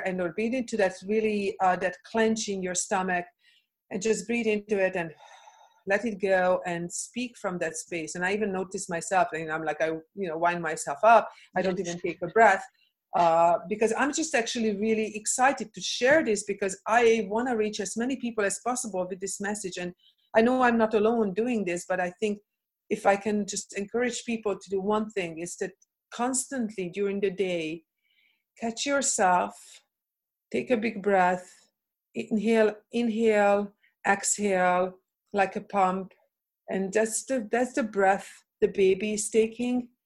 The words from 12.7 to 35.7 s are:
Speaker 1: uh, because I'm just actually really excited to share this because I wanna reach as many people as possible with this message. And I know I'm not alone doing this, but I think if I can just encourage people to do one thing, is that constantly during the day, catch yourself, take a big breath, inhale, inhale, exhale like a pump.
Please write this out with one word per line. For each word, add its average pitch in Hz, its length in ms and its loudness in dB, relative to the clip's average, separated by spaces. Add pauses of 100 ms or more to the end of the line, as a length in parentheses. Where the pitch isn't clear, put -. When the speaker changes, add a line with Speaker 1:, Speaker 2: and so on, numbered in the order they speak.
Speaker 1:
uh, 170 440 4 (100)
because 214 280 0
I'm 277 160 0
just 302 220 -4
actually 233 420 0
really 214 400 0
excited 247 560 0
to - 80 -16
share 277 440 2
this 208 180 0
because 196 360 -6 (100)
I 226 420 4
wanna 240 260 -2
reach 214 220 -2
as 190 180 -8
many 247 200 -4
people 233 280 -4
as 190 220 -2
possible 214 420 -4
with 185 120 -12
this 196 200 -8
message. 202 360 -6
And 180 180 -8 (400)
I 226 80 6
know 254 180 2
I'm 240 160 4
not 220 160 2
alone 214 400 2
doing 220 320 -2
this, 175 240 -4
but 185 120 -2
I 180 180 -2
think 208 220 -2 (500)
if - 160 -2
I 196 80 8
can 208 320 -2
just - 320 -10
encourage 233 460 -4
people 220 340 -4
to - 120 -20
do 196 100 -2
one 214 300 0
thing, 170 280 -6
is 175 220 -10
that 185 100 -4 (420)
constantly 240 800 -4
during 196 300 -4
the 196 100 0
day, 175 540 -4 (760)
catch 226 240 -6
yourself, 208 720 2 (1000)
take 240 200 -2
a 247 40 4
big 214 240 -4
breath, 185 480 2 (680)
inhale, 220 600 2 (160)
inhale, 214 840 2 (340)
exhale 185 920 2 (340)
like 190 240 0
a 208 40 -6
pump. 190 520 0 (580)